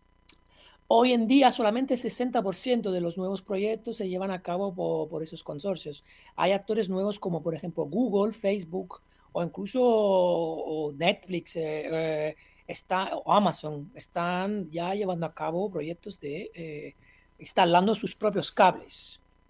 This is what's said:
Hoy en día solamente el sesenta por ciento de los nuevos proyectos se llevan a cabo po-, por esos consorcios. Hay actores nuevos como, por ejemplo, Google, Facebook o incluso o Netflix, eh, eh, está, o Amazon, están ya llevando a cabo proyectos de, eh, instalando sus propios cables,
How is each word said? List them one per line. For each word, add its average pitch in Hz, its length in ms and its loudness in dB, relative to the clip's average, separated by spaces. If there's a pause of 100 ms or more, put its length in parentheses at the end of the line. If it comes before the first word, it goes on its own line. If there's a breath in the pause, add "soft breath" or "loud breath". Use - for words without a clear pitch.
(880 soft breath)
Hoy 240 220 6
en 233 160 2
día 262 240 8
solamente 240 440 0
el 240 40 -2
sesenta 247 420 -2
por 190 140 -2
ciento 233 380 0
de 180 80 0
los 170 160 -4
nuevos 190 240 -4
proyectos 214 560 -4
se 196 100 -4
llevan 185 240 -4
a 185 100 -6
cabo 185 320 -4
po-, 165 360 -2
por 160 120 -6
esos 160 220 -12
consorcios. 151 640 -8 (320 soft breath)
Hay 185 160 4
actores 202 340 -2
nuevos 196 320 -2
como, 170 240 -4
por 165 100 -2
ejemplo, 160 300 -6
Google, 202 480 0
Facebook 190 720 -4 (320 soft breath)
o 175 100 0
incluso 196 400 -4
o 170 1120 2
Netflix, 170 640 -2
eh, 156 340 -4
eh, 156 440 -2 (300 soft breath)
está, - 520 -4
o 160 160 0
Amazon, 151 640 0
están 180 760 -4
ya 170 240 -4
llevando 180 300 -2
a 156 80 -6
cabo 165 360 -4
proyectos 170 520 -8
de, 156 320 -10
eh, 156 420 -12 (420 soft breath)
instalando 180 560 6
sus 202 220 -4
propios - 340 0
cables, - 720 4 (300)